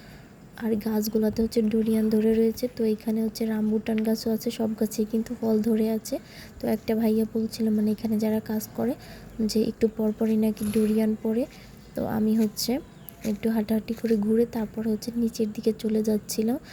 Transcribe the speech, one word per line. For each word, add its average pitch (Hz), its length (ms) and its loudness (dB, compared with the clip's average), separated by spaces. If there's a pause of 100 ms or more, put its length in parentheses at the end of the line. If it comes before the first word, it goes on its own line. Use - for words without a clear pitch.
(560)
আর 226 180 -2
গাছগুলোতে 214 680 0
হচ্ছে 226 200 0
ডুরিয়ান 220 480 2
ধরে 214 240 4
রয়েছে। 226 340 2
তো 240 160 -6
এখানে 220 380 0
হচ্ছে 220 240 -2
রামবুটান 220 560 0
গাছও 220 280 0
আছে, 226 200 -2
সব 226 260 -2
গাছেই 214 300 0
কিন্তু 226 280 -2
ফল 226 280 2
ধরে 220 280 2
আছে। 226 260 -4 (400)
তো - 100 -8
একটা 226 280 0
ভাইয়া 220 380 4
বলছিল, 220 380 -2
মানে 214 200 2
এখানে 220 280 -2
যারা 220 220 2
কাজ 214 220 -4 (120)
করে, 233 200 -2 (460)
যে 214 220 2
একটু 226 260 0
পরপরই 220 480 0
নাকি 214 280 0
ডুরিয়ান 214 460 2 (100)
পড়ে। 226 240 0 (480)
তো - 140 -6
আমি 220 300 0
হচ্ছে 220 360 0 (520)
একটু 214 260 -2
হাঁটাহাঁটি 220 440 0
করে 226 220 0
ঘুরে 220 300 4
তারপর 220 420 -4
হচ্ছে 214 280 -2
নিচের 226 360 0
দিকে 226 200 -2
চলে 220 300 0
যাচ্ছিলাম। 220 560 0 (140)